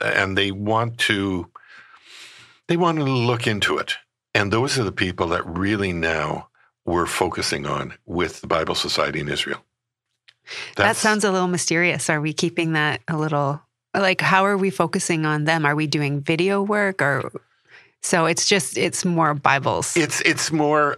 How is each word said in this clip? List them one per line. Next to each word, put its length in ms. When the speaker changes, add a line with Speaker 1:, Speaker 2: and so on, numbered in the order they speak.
Speaker 1:
and 340
they 140
want 480
to, 480
they 100
want 220
to 60
look 420
into 320
it. 160
And 180
those 260
are 60
the 80
people 360
that 180
really 460
now 560
we're 220
focusing 580
on 300
with 360
the 80
Bible 260
Society 460
in 80
Israel. 340
Speaker 2:
That 80
Speaker 1:
That's 140
Speaker 2:
sounds 260
a 80
little 160
mysterious. 600
Are 100
we 120
keeping 420
that 340
a 80
little, 440
like, 260
how 240
are 120
we 140
focusing 560
on 180
them? 200
Are 120
we 100
doing 340
video 420
work 400
or, 280
so 240
it's 200
just, 300
it's 280
more 300
Bibles? 640
Speaker 1:
It's, 240
it's 320
more, 460